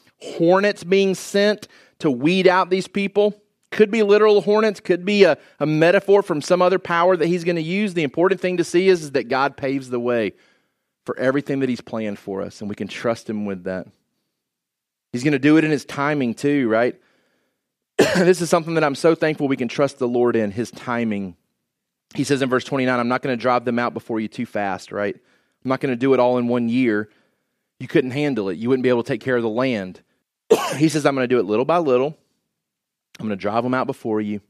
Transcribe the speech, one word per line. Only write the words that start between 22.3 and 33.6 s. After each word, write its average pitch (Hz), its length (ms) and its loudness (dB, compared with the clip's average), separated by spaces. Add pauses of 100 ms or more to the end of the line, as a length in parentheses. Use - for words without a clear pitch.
in 131 80 -2
verse 123 140 0
twenty-nine, 127 340 -2
"I'm 120 80 -2
not 123 160 -2
gonna 131 140 -4
drive 123 280 0
them 120 140 -2
out 120 160 -2
before 113 240 -8
you 110 80 -4
too 117 200 -8
fast," 98 440 -6
right? 101 240 -4
"I'm - 540 -16
not 131 100 -2
gonna 135 160 -4
do 135 180 2
it 127 60 4
all 123 200 2
in 120 100 -2
one 120 200 0
year. 113 400 0 (720)
You 131 80 -12
couldn't 131 240 0
handle 127 380 -2
it. 90 100 -6
You 117 100 -4
wouldn't 131 140 0
be 127 60 2
able 120 160 2
to - 40 -12
take 117 120 -4
care 131 160 -2
of 117 80 -2
the 113 40 -2
land." 110 540 -4 (480)
<clears throat> - 260 0
He 156 120 2
says, 143 180 0
"I'm 143 80 2
gonna 127 140 0
do 123 100 4
it 104 60 2
little 107 200 0
by 160 140 0
little. 139 400 0 (1000)
I'm 113 80 -8
gonna 104 100 -4
drive 104 280 -2